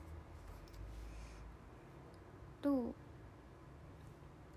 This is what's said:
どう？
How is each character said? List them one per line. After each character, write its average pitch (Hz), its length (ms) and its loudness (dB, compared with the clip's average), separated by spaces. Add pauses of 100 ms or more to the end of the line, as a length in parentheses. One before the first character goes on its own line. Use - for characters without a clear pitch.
(2750)
ど 262 260 12
う？ - 60 0 (1600)